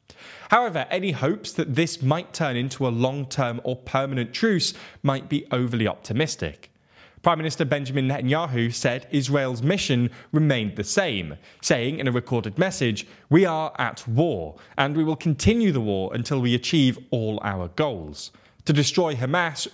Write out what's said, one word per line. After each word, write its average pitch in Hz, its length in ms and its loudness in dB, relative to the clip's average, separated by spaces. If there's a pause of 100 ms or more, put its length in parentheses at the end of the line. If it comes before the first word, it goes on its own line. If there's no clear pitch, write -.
(500)
However, 208 400 2
any 185 220 -2
hopes 151 400 -4
that 151 220 -4
this 160 280 -2
might 156 300 0
turn 143 220 -2
into 127 320 -2
a - 20 0
long-term 123 760 -2
or 127 120 -4
permanent 135 560 -4
truce 214 400 0 (300)
might 135 260 0
be 143 220 -2
overly 120 380 0
optimistic. - 840 -4 (520)
Prime 170 160 4
Minister 160 260 -2
Benjamin 135 420 0
Netanyahu 131 640 0
said 127 380 -2
Israel's 135 520 0
mission 127 480 2 (220)
remained 135 440 2
the 104 80 -2
same, 101 520 -2 (240)
saying 139 380 0
in 139 80 -2
a 127 60 2
recorded 117 460 -2
message, 151 480 0 (220)
"We 175 160 8
are 160 340 0
at - 280 -4
war, 113 500 0 (220)
and 143 180 0
we 160 80 2
will 156 120 0
continue 208 560 2
the 135 80 0
war 98 340 0
until 120 260 -2
we 123 140 4
achieve 127 440 2 (120)
all 110 320 0
our 95 260 -2
goals. 87 640 -6 (360)
To 160 60 4
destroy 147 420 2
Hamas, 147 600 0